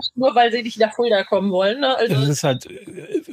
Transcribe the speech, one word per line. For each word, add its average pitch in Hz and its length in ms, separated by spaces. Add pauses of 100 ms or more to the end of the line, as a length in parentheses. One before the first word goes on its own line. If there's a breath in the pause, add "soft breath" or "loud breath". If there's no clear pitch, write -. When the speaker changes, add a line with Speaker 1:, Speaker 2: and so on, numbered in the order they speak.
(160)
Speaker 1:
nur 262 180
weil 240 180
sie 240 120
nicht 220 160
nach 214 160
Fulda 226 280
kommen 196 280
wollen, 190 300
ne? 262 140
Also 226 200
Speaker 2:
Das 135 120
ist 143 160
halt, 135 220
äh, - 560 (120)